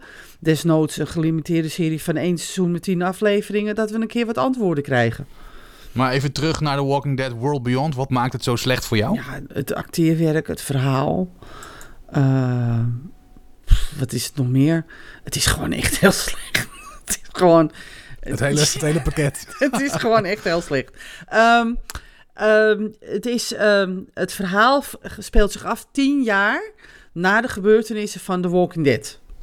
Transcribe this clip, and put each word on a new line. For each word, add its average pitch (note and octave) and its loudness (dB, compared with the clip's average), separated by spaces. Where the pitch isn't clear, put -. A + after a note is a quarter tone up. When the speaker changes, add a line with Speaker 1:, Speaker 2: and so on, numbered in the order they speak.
Speaker 1:
Desnoods D#3 2
een D3+ -2
gelimiteerde D#3+ -2
serie D#3+ -2
van E3 -2
één E3 0
seizoen F3 -2
met E3+ -2
tien F3+ -2
afleveringen, G#3 0
dat A3 -2
we A3 -4
een A3+ -4
keer A#3 -2
wat A3+ -4
antwoorden A3+ 0
krijgen. A#2+ 0
Speaker 2:
Maar B2+ 0
even C3+ 0
terug D3 -2
naar C#3+ 0
The C#3+ 0
Walking C#3 -2
Dead C3 -4
World B2 -4
Beyond. C3 0
Wat B2+ -4
maakt B2+ 0
het B2 -8
zo B2 0
slecht B2+ 0
voor A2+ 0
jou? C3+ 2
Speaker 1:
Ja, - -8
het - -6
acteerwerk, D#3+ 0
het - -6
verhaal. C#3 0
Eh, B2 2
pff, - 4
wat C3 -2
is B2+ -4
het - -10
nog B2+ 0
meer? D3+ 2
Het - -8
is - 0
gewoon - 0
echt - -2
heel - 6
<laughs> - -4
slecht. - -4
Het - -16
is - -6
gewoon, E3 6
Speaker 2:
Het - -6
hele, C#3 0
Speaker 1:
het D3+ 4
is - -2
Speaker 2:
het - -4
hele D3+ 0
pakket. C#3+ -2
Speaker 1:
<laughs> - -16
Het A#3+ -2
is C#4+ -2
gewoon A3 2
echt G3+ -4
heel E3+ 0
slecht. C#3 -4
Ehm, A#3 4
ehm, G#3+ 2
het - -6
is, A#3+ -2
ehm, G3+ 2
het F#3 -6
verhaal G#3+ 2
v-, - -12
speelt G3+ 4
zich - -12
af G#3+ -8
tien C#4 0
jaar A3+ 0
na F#3+ 2
de A#3+ -4
gebeurtenissen G#3+ 2
van F3+ -2
The F3+ 0
Walking F3 2
Dead. - 0